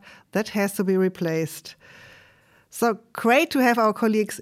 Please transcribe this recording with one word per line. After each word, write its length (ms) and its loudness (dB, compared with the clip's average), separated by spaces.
that 180 -2
has 240 -2
to 100 -2
be 140 0
replaced? 800 -4
So 280 -2
great 360 2
to 140 2
have 160 4
our 140 2
colleagues 480 -2